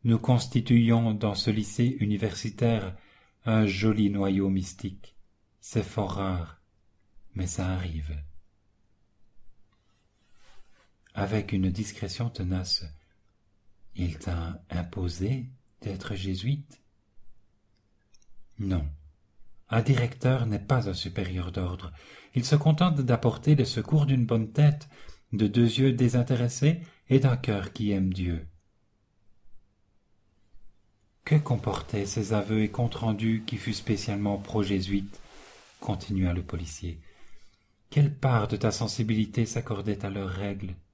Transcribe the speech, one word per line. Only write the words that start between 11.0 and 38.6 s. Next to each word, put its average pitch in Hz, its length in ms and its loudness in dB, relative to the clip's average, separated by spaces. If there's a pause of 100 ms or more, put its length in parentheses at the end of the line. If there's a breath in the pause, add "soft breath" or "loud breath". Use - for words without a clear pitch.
Avec 101 380 -2
une 95 180 2
discrétion 107 580 -6
tenace, « 92 560 -4 (1080)
Il 85 240 -4
t'a 82 420 -6 (100)
imposé 92 800 -4 (340)
d'être 98 340 -6
jésuite ? » 98 680 -4 (1800)
Non. 92 300 0 (840)
Un 117 120 2
directeur 123 640 2
n'est 104 120 -2
pas 120 300 2
un 92 60 -2
supérieur 90 580 -4
d'ordre. 90 400 -4 (420 loud breath)
Il 120 100 2
se 147 120 4
contente 156 440 4
d'apporter 123 540 4
les 135 100 6
secours 143 420 2
d'une 131 200 4
bonne 113 240 0
tête, 147 380 4 (440 loud breath)
de 107 140 4
deux 117 320 4
yeux 135 140 6
désintéressés 123 880 2 (280 loud breath)
et 131 100 6
d'un 131 180 6
cœur 98 360 -2
qui 104 180 0
aime 95 220 2
Dieu. 87 340 -2 (2750)
Que 156 120 4
comportaient 107 720 0
ces 101 280 -2
aveux 107 280 2
et 104 80 2
comptes 117 260 -2
rendus 110 500 0
qui 113 100 -6
fut 107 160 -6
spécialement 101 640 -2
pro-jésuite ? 98 840 -2 (600 loud breath)
Continua 92 520 -2
le 87 100 -2
policier. 82 580 -8 (880 soft breath)
Quelle 147 240 4
part 120 340 2
de 110 80 0
ta 107 140 2